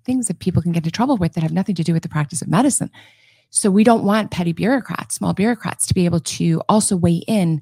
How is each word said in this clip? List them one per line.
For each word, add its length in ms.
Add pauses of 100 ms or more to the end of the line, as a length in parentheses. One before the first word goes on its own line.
things 220
that 140
people 200
can 120
get 80
into 100
trouble 260
with 160
that 100
have 100
nothing 240
to 80
do 100
with 80
the 80
practice 320
of 60
medicine. 420 (640)
So 160
we 140
don't 200
want 260
petty 240
bureaucrats, 600
small 180
bureaucrats, 520
to 60
be 140
able 140
to 500
also 260
weigh 320
in 340